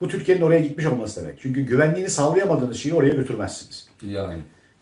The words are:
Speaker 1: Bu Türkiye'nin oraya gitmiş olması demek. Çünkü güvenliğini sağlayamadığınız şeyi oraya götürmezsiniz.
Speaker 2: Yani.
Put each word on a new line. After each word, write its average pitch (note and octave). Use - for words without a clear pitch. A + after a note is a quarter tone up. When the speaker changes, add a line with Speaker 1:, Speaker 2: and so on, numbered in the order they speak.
Speaker 1:
Bu F3+
Türkiye'nin F3+
oraya E3
gitmiş D3+
olması A2+
demek. D2
Çünkü C3+
güvenliğini D#3
sağlayamadığınız D3+
şeyi D#3
oraya C#3+
götürmezsiniz. -
Speaker 2:
Yani. G2